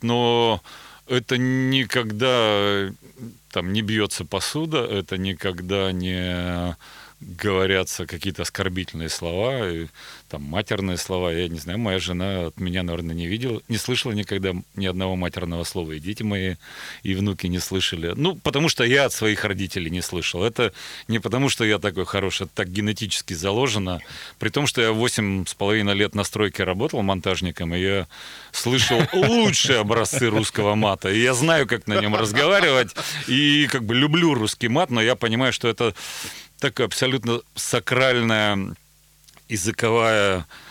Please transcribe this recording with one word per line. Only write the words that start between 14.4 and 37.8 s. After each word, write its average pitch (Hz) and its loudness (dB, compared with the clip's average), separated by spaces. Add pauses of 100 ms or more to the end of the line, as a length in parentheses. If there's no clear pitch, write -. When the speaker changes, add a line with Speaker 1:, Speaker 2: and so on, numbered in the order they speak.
Speaker 1:
ни 98 -4
одного 92 -2
матерного 85 -4
слова, 80 -6
и 76 -8
дети 101 -8
мои, 95 -2 (460)
и 95 -2
внуки 98 0
не 90 0
слышали. 87 -2
Ну, 160 0
потому 147 0
что - 2
я 135 6
от 113 -2
своих 107 0
родителей 92 -4
не 87 -2
слышал. 90 -4
Это 117 0 (340)
не 113 0
потому, 127 0
что 117 0
я 107 4
такой 90 -2
хороший, 98 -2
это - -8
так 95 -2
генетически 104 -4
заложено. 98 -2 (380)
При 113 -2
том, 143 0
что 123 2
я 113 4
восемь 104 0
с - -8
половиной 101 2
лет 101 2
на 101 0
стройке 101 -2
работал 104 -2
монтажником, 90 -2
и 90 -2
я 95 0 (460)
слышал 120 2
Speaker 2:
<laughs> - -6
Speaker 1:
лучшие 196 4
образцы 113 2
русского 107 2
мата. 101 2
И 110 4
я 127 4
знаю, 143 4
как 117 -2
на 104 2
нем 107 2
разговаривать, 131 4 (340)
и 147 4
как 123 -2
бы 113 0
люблю 147 4
русский 113 0
мат, 156 2
но 120 2
я 117 4
понимаю, 117 2
что - -2
это 113 2 (640)
такая 127 0
абсолютно 117 -2 (160)
сакральная 110 2 (720)